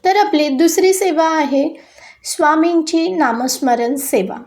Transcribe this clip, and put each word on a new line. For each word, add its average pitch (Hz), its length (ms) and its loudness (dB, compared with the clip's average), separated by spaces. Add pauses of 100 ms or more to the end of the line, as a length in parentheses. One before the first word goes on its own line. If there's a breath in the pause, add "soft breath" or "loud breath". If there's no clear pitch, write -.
तर 381 120 2
आपली 320 320 2
दुसरी 330 440 2
सेवा 320 440 0
आहे 285 380 0 (500 loud breath)
स्वामींची 330 840 0
नामस्मरण 254 880 -2
सेवा 226 500 -4